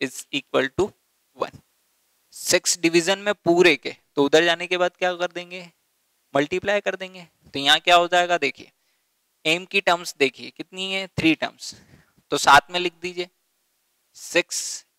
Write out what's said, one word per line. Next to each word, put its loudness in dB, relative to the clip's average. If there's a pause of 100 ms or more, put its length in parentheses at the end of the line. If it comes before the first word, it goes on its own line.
is -8 (140)
equal -2
to -2 (460)
one। -10 (720)
सिक्स -2
डिवीजन 0
में -4
पूरे 2
के, -10 (200)
तो 2
उधर 4
जाने -2
के -2
बाद -2
क्या -2
कर -6
देंगे, -16 (640)
मल्टीप्लाई -2
कर -6
देंगे। -18 (280)
तो -8
यहाँ 2
क्या 6
हो 4
जाएगा, 2
देखिए -6 (760)
m 0
की -2
टर्म्स -2
देखिए -2
कितनी -12
है, -6
थ्री 0
टर्म्स, -10 (580)
तो 0
साथ 6
में -4
लिख -4 (100)
दीजिए, -10 (880)
सिक्स -6 (120)